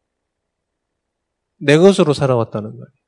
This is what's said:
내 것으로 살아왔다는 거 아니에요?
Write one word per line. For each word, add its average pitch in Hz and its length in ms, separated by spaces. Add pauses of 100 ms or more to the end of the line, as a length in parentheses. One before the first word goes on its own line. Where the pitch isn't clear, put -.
(1600)
내 143 180
것으로 175 360
살아왔다는 117 580
거 120 60
아니에요? - 320